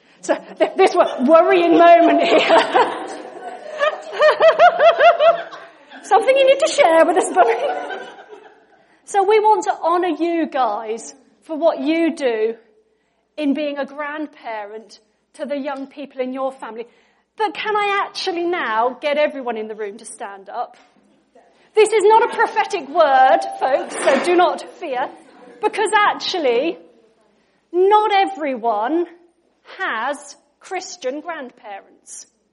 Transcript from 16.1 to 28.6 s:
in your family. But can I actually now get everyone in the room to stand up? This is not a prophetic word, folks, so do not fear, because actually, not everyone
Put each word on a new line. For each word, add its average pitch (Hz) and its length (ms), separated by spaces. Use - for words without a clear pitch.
in 254 120
your 262 200
family. 233 360
But 427 180
can 415 220
I 403 300
actually 349 380
now 254 560
get 294 160
everyone 262 400
in 220 120
the 220 60
room 208 240
to 226 60
stand 196 460
up? 220 260
This 427 180
is 427 100
not 453 280
a - 60
prophetic 403 520
word, 277 500
folks, 285 380
so 277 280
do 349 120
not 339 260
fear, 285 300
because 427 340
actually, 302 840
not 403 400
everyone 277 920